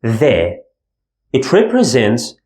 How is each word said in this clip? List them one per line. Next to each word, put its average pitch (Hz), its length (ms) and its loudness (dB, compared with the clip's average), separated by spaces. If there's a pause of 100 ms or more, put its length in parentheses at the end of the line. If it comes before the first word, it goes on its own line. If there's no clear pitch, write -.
the, 110 600 0 (680)
it 135 200 -2
represents 170 800 0 (120)